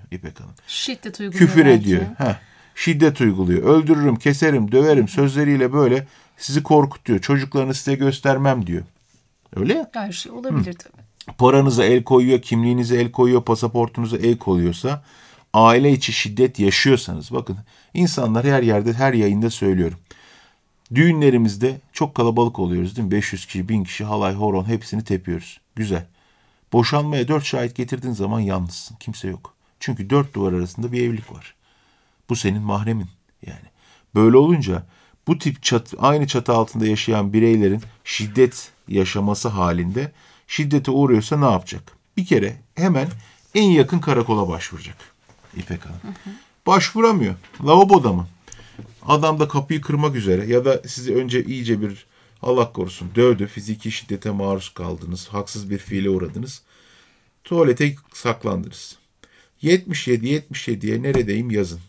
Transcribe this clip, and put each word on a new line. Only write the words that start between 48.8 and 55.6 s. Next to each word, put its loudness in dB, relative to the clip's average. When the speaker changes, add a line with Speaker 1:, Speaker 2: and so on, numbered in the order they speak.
Speaker 1:
Adam 2
da 0
kapıyı -2
kırmak -2
üzere 0
ya 2
da 2
sizi -6
önce -2
iyice -4
bir, -8
Allah 0
korusun, -10
dövdü, 2
fiziki -10
şiddete -8
maruz -4
kaldınız, -12
haksız -10